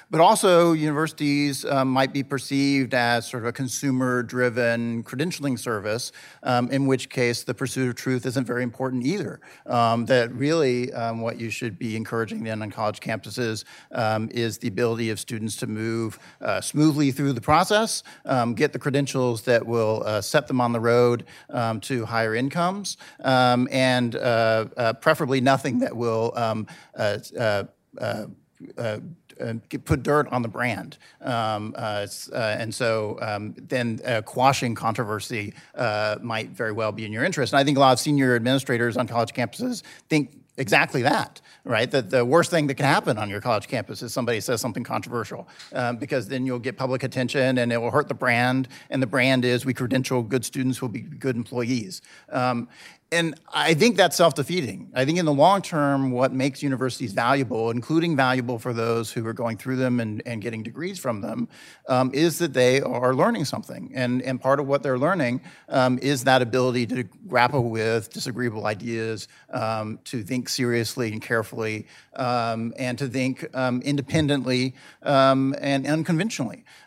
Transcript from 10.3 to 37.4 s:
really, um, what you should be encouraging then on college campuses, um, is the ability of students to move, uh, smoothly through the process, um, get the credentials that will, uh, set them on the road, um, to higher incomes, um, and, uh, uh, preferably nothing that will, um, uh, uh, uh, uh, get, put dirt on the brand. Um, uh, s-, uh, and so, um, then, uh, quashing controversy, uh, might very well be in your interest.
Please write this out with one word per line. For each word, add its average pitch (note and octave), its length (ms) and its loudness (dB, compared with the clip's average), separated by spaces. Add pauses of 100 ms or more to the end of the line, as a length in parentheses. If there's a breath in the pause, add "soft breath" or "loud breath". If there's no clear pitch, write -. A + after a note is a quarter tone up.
really, C3 600 0
um, A2+ 300 -4
what A#2 180 -6
you A#2 100 -6
should A2 260 -6
be A2 200 -6
encouraging A2+ 480 -4
then A2 180 -6
on G#2 80 -8
college G#2+ 300 -2
campuses, A2 640 -6 (280 loud breath)
um, A2 380 0
is A#2 280 -4
the - 100 -6
ability A2+ 400 0
of G#2+ 100 -4
students A2 380 -8
to B2+ 100 -6
move, A2 520 -4 (240 loud breath)
uh, F#2+ 180 -2
smoothly D3 500 2
through C#3 220 0
the A#2 80 -4
process, G3 600 2 (240 loud breath)
um, A#2+ 260 2
get C#3+ 220 0
the C3+ 40 -8
credentials C3 600 0
that A#2 240 4
will, A2 400 0
uh, G#2+ 160 0
set C3+ 260 0
them C3 140 0
on A#2+ 120 2
the A#2 80 0
road, A#2+ 440 4 (240 loud breath)
um, A2+ 320 -2
to A#2+ 240 -4
higher A2+ 300 0
incomes, F3 640 -2 (260 loud breath)
um, B2+ 460 4
and, B2 460 2
uh, A2+ 500 2 (100)
uh, A#2 160 2
preferably C3+ 480 0
nothing C3+ 380 2
that - 180 -2
will, A2+ 400 0
um, A2 300 -2 (280 loud breath)
uh, G#2 220 0 (220)
uh, G#2 260 0 (340)
uh, A2 280 -6 (500)
uh, A2 220 -4 (720)
get, C#3 160 -8
put D3 160 0
dirt C#3+ 280 2
on B2 120 -2
the A2+ 60 -6
brand. G2+ 500 -6 (240 soft breath)
Um, A2 560 -2
uh, G#2+ 240 -4
s-, - 280 -10
uh, A2 280 -2
and A2+ 160 -6
so, A2 480 -2
um, G#2+ 340 -6
then, A#2+ 480 -4
uh, A#2 160 -2
quashing B2 540 2
controversy, G#2+ 800 -4 (200 loud breath)
uh, G#2+ 460 -2
might A2+ 300 -6
very A2 220 -4
well G#2+ 200 -2
be A2 140 -8
in G#2 60 -8
your A2+ 120 -2
interest. D#3 300 0